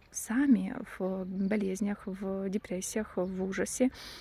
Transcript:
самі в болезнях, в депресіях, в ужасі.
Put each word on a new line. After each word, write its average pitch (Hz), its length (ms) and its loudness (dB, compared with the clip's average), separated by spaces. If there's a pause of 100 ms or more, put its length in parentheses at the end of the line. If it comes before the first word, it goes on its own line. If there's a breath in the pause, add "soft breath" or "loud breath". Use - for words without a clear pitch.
(160)
самі 226 580 4 (260)
в 190 260 0
болезнях, 196 840 0
в 190 420 -4
депресіях, 190 680 -2
в 185 260 0
ужасі. 190 480 2 (300 loud breath)